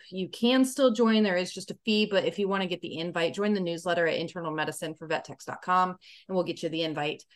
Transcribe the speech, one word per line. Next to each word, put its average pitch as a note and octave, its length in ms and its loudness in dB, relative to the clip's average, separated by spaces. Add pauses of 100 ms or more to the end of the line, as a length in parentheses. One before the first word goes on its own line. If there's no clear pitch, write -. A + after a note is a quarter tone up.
(100)
you F#3 200 -4
can C4 340 4
still C4 280 4
join. A3 300 4
There F#3+ 140 2
is F#3 160 -2
just - 180 -10
a - 140 -12
fee, G#3+ 260 2
but F#3 140 2
if E3+ 140 -2
you G3+ 100 0
wanna F#3+ 180 0
get F3 140 -6
the D#3 180 -8
invite, E3+ 360 -2
join G#3 180 0
the G3+ 80 2
newsletter E3+ 460 0
at D#3 120 2
internal E3 340 -6
medicine D#3 420 -4
for D#3+ 120 -14
vet D#3+ 180 -2
techs - 200 -16
dot - 180 -10
com, F#3 280 2
and - 440 -12
we'll F3+ 100 2
get E3+ 180 -6
you E3+ 80 -2
the D#3+ 120 -2
invite. D3+ 400 -4 (140)